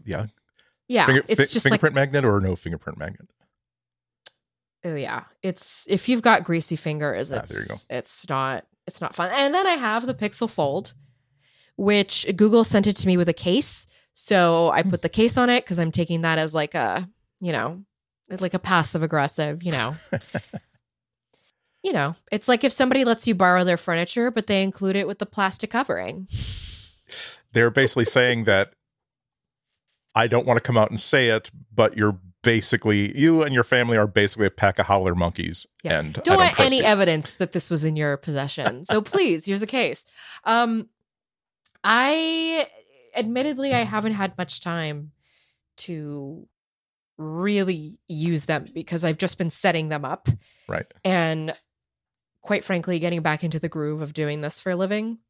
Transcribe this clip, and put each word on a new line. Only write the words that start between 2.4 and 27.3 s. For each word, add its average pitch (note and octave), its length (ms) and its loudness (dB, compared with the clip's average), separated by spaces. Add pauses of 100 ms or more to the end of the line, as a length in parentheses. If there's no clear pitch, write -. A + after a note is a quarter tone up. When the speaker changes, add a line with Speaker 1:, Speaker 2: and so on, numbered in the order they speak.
Speaker 1:
no F#2 140 0
fingerprint E2 420 -10
magnet? - 300 -12 (1600)
Speaker 2:
Oh, E3+ 120 -6
yeah. B2 280 -6 (180)
It's, - 480 -8
if F#3+ 180 0
you've A#3+ 140 2
got A3 220 4
greasy E3 320 -2
fingers, D3 560 -4
Speaker 1:
Ah, B2+ 160 -4
there - 100 -6
you - 60 -6
Speaker 2:
it's, - 220 -10
Speaker 1:
go. - 120 -10
Speaker 2:
it's - 320 -12
not, C3+ 360 -4 (200)
it's - 160 -14
not - 140 -8
fun. F3+ 180 -4
And C#4 200 2
then F#4+ 120 2
I F#4 80 2
have A#3 320 -2
the B3+ 80 -4
Pixel G#3 360 -4
Fold, D3 440 -4 (840)
which G3+ 480 2 (100)
Google G#3+ 280 6
sent G#3 240 2
it G3+ 100 0
to - 100 -2
me F3+ 100 4
with F3 120 2
a E3 40 4
case. - 540 -2 (260)
So E3+ 580 4
I D#3+ 120 2
put F3+ 180 0
the E3+ 80 0
case A#3 280 2
on B3 120 4
it B3 160 2
'cause E3+ 140 -4
I'm E3 120 0
taking E3 300 -2
that E3 180 0
as, D#3+ 140 -2
like, D3+ 200 -2
a, E3+ 360 -2 (320)
you F3 100 -4
know, D3+ 320 -4 (560)
like, F#3 140 -4
a F#3 60 0
passive E3+ 440 0
aggressive, D3+ 600 -2
you F3 80 -4
know. C3 240 -2 (160)
Speaker 1:
<laughs> - 140 -4 (1600)
Speaker 2:
You F#4 100 -2
know, D#3 220 0 (160)
it's G#3 160 -4
like A#3+ 160 2
if C#4 100 2
somebody C4 320 2
lets A#3 220 0
you A3+ 80 2
borrow F3+ 280 4
their F3+ 140 2
furniture, F3 540 -2
but A3 160 -4
they G3 160 2
include F#3+ 320 -2
it G3 100 -2
with G3 140 -6
the G3+ 80 -4
plastic F#3+ 420 -4
covering. F#3+ 580 -6 (1200)